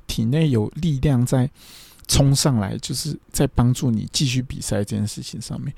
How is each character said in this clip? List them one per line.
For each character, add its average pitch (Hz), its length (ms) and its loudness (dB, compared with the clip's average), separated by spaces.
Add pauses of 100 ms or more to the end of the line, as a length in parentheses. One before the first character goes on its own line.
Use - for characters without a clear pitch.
体 - 180 -2
内 151 240 2
有 110 260 2
力 151 240 0
量 127 260 2
在 127 240 2 (580)
冲 139 280 4
上 131 220 2
来， 107 220 -2
就 - 140 -8
是 143 240 -6 (140)
在 143 160 2
帮 123 260 2
助 127 160 -2
你 107 220 -2
继 - 140 0
续 127 160 0
比 - 180 -10
赛 - 180 -4
这 101 200 -2
件 104 100 -2
事 - 140 -10
情 - 180 -12
上 - 220 -10
面。 135 160 -8